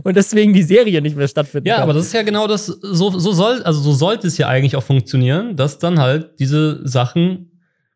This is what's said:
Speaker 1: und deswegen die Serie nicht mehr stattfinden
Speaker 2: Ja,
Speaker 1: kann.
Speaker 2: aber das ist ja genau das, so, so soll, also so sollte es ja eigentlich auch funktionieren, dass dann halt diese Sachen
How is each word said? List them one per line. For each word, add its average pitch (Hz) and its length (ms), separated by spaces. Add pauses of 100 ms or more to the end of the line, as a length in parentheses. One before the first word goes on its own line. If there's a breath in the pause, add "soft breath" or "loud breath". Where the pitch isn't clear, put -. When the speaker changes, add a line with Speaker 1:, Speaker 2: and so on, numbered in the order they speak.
Speaker 1:
und 185 140
deswegen 208 360
die 175 100
Serie 190 400
nicht 151 120
mehr 139 120
stattfinden 147 400
Speaker 2:
Ja, 226 80
Speaker 1:
kann. - 80
Speaker 2:
aber 156 100
das 170 140
ist - 60
ja 226 100
genau 208 240
das, 208 180
so, 190 540
so 185 140
soll, 220 300
also 160 160
so 143 140
sollte 190 340
es - 120
ja 147 80
eigentlich 131 280
auch 135 80
funktionieren, 135 720
dass 143 240
dann 170 200
halt 139 400
diese 151 480
Sachen 151 760 (340)